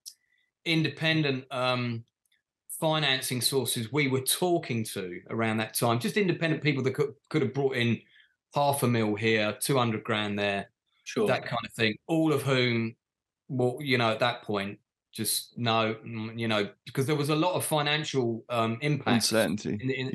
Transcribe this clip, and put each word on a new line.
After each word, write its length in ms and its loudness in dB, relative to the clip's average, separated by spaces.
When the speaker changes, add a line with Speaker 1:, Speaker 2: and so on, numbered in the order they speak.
Speaker 1:
independent, 840 0
um, 540 -2
financing 600 0
sources 500 0
we 180 2
were 120 0
talking 640 0
to 460 -10
around 260 0
that 180 -4
time, 240 2
just 200 -2
independent 440 0
people 220 0
that 100 0
could, 200 -2
could 100 0
have 140 -2
brought 200 0
in 240 2
half 280 2
a 40 6
mil 280 2
here, 460 2
two 180 2
hundred 260 0
grand 340 -2
there, 320 0
Speaker 2:
Sure. 240 0
Speaker 1:
that 180 0
kind 180 -4
of 80 -12
thing, 220 2
all 240 4
of 100 0
whom, 520 2
well, 320 0
you 160 0
know, 140 4
at 80 0
that 240 0
point, 360 -4
just 420 -4
no, 380 2
mm, 340 -8
you 100 -2
know, 200 0
because 220 -4
there 100 0
was 140 0
a 60 2
lot 180 2
of 100 -2
financial, 840 0
um, 340 0
impacts 480 2
Speaker 3:
Uncertainty. 520 2
Speaker 1:
in, 80 -2
in, 240 -4